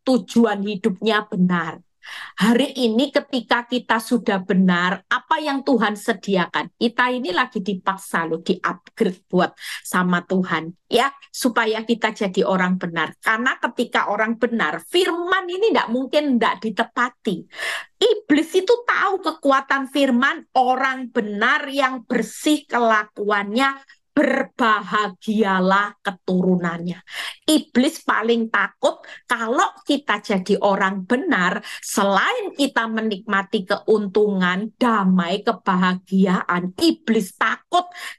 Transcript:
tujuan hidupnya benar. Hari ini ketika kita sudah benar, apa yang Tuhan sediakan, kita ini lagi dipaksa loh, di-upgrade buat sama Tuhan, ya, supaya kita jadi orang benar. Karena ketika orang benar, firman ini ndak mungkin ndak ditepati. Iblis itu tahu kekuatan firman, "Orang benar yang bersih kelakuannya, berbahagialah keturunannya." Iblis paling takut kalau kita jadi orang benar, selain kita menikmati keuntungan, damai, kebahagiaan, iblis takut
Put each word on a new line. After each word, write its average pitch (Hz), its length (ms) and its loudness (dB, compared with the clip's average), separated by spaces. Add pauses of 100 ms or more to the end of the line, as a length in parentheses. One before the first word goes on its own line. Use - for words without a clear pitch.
tujuan 214 640 2
hidupnya 214 640 -2
benar. 180 560 0 (560)
Hari 233 320 2
ini 247 400 0
ketika 240 560 -2
kita 240 320 0
sudah 202 400 0
benar, 185 720 2
apa 254 240 -2
yang 285 240 -2
Tuhan 214 320 2
sediakan, 185 800 -4
kita 247 400 0
ini 254 160 -4
lagi 247 320 -2
dipaksa 185 640 -4
loh, 165 160 -4
di-upgrade - 880 -4
buat - 240 0 (320)
sama 180 400 0
Tuhan, 180 480 -2 (160)
ya, 254 240 2 (160)
supaya 220 560 -2
kita 226 240 0
jadi 196 400 0
orang 185 320 2
benar. 165 400 -4
Karena 240 400 0
ketika 240 480 -2
orang 220 320 -2
benar, 220 480 -2
firman 349 640 0
ini 415 160 0
ndak 233 240 0
mungkin 262 480 0
ndak - 240 -2
ditepati. 226 800 -4 (560)
Iblis 370 560 2
itu 370 160 4 (160)
tahu 381 320 0
kekuatan 277 720 0
firman, 277 640 2
"Orang 262 560 0
benar 240 560 0
yang 262 400 -2
bersih 294 560 -2
kelakuannya, 214 1120 0 (400)
berbahagialah 208 1800 0
keturunannya." 175 1040 -2 (440)
Iblis 302 560 0
paling 226 480 0
takut - 480 -2 (240)
kalau 254 560 0
kita 220 400 -2
jadi 190 400 0
orang 196 480 0
benar, 233 560 0 (160)
selain 240 720 0
kita 247 320 0
menikmati 208 800 -2
keuntungan, 202 1120 0
damai, 190 640 2
kebahagiaan, 185 1400 0
iblis 226 560 0
takut 330 560 -2 (300)